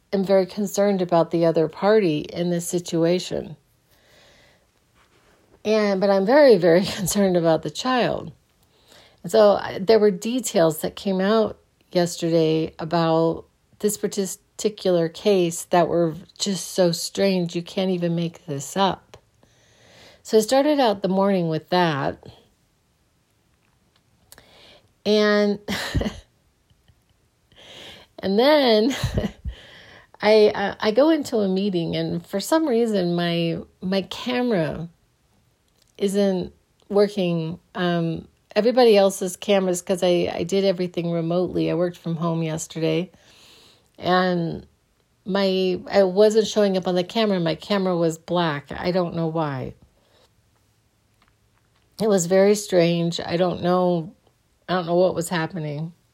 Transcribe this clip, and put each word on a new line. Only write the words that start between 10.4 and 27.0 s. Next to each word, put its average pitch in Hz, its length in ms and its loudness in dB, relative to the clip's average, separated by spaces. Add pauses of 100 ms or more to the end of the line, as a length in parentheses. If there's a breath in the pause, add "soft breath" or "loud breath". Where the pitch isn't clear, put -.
that 185 140 -6
came 190 240 -4
out 214 380 0 (340)
yesterday 165 840 0
about 165 680 0 (340)
this 208 180 -2
particular 190 1120 -4
case 180 560 0
that 175 220 2
were 165 260 0 (240)
just 190 360 -6
so 175 180 2
strange. 180 640 -2
You 175 80 -4
can't 190 280 -4
even 175 240 -2
make 170 300 -6
this 143 320 -8
up. - 400 -2 (1040 soft breath)
So - 160 0
I 220 40 8
started 277 380 2
out 208 220 2
the 190 60 -2
morning 190 420 0
with 156 200 -4
that. 165 540 0 (2750 loud breath)
And, 208 540 2 (100)
<laughs> - 300 -6 (2250 loud breath)